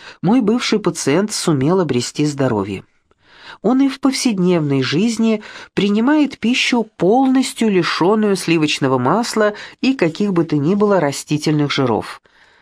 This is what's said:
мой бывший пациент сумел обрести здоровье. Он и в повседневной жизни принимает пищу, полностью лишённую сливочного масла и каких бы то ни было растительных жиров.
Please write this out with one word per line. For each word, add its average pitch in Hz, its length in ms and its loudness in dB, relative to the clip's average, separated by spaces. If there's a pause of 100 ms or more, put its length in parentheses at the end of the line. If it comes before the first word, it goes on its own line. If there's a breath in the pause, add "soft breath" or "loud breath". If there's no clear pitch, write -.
(220 loud breath)
мой 233 200 2
бывший 220 380 0
пациент 180 520 -2
сумел 156 480 0
обрести 143 460 -2
здоровье. 113 580 -2 (800 loud breath)
Он 262 200 2
и 277 60 4
в 269 120 -8
повседневной 180 840 0
жизни 214 640 0 (300 loud breath)
принимает 233 680 0
пищу, 240 440 0 (140)
полностью 262 720 2
лишённую 196 680 2
сливочного 151 600 0
масла 208 560 0 (260 loud breath)
и 262 140 2
каких 196 400 -2
бы 170 100 2
то 156 140 -2
ни 151 160 0
было 202 260 2
растительных 147 720 -2
жиров. 117 500 -2 (400 soft breath)